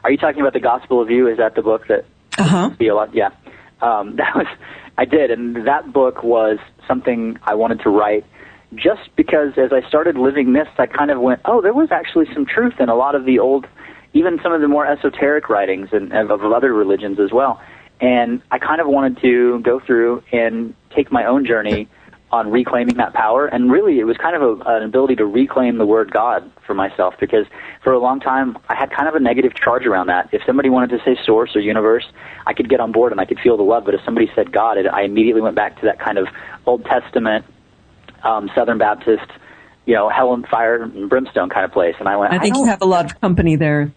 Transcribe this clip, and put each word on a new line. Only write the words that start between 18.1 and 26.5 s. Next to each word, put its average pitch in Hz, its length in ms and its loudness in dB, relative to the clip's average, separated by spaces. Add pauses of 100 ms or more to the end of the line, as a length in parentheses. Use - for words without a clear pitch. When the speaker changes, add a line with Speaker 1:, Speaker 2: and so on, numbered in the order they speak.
Speaker 1:
I 127 80 -2
kind 156 220 -2
of 160 80 0
wanted 135 340 0
to 120 380 2
go 120 180 0
through 120 440 0 (100)
and 117 420 -2 (200)
take - 180 -2
my 117 140 0
own 131 180 2
journey 107 420 -2 (460)
on 113 180 -2
reclaiming 120 460 0
that 117 160 -2
power. 120 340 2
And 123 260 0
really, 175 260 2
it 110 60 0
was 113 120 0
kind 170 200 -2
of 151 60 0
a, 113 200 0 (140)
an 110 80 -2
ability 131 320 0
to 110 100 0
reclaim 120 520 0
the 110 60 2
word 104 280 2
God 107 360 -2 (160)